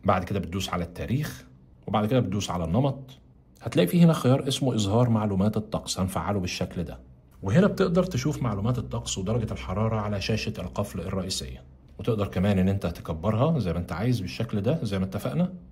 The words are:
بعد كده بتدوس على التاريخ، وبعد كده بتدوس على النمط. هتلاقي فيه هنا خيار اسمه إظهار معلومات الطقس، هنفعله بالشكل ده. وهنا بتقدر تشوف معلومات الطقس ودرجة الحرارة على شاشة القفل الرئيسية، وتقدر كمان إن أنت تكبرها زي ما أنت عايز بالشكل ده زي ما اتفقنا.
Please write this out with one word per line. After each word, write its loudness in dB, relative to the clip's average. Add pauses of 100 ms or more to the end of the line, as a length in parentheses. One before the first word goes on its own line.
بعد 4
كده -2
بتدوس -4
على -2
التاريخ، -6 (420)
وبعد 0
كده 4
بتدوس -2
على -2
النمط. 0 (440)
هتلاقي 2
فيه 6
هنا 8
خيار 2
اسمه 0
إظهار 4
معلومات 2
الطقس، -4
هنفعله 0
بالشكل -4
ده. -10 (440)
وهنا 4
بتقدر 2
تشوف -2
معلومات 0
الطقس -6
ودرجة -2
الحرارة -2
على -2
شاشة -2
القفل -6
الرئيسية، -6 (360)
وتقدر 0
كمان 2
إن 4
أنت 0
تكبرها 0
زي 0
ما -2
أنت -6
عايز 0
بالشكل -4
ده 0
زي -2
ما 0
اتفقنا. -2 (200)